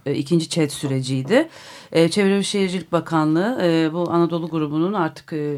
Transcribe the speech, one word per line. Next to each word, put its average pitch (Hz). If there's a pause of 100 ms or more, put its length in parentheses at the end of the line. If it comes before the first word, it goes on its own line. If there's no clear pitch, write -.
E, 143
ikinci 151
çet 151
süreciydi. 135 (420)
E, 165
Çevre 196
ve 196
Şehircilik 190
Bakanlığı, 165
e, 165
bu 175
Anadolu 170
grubunun 156
artık, 170
e, 147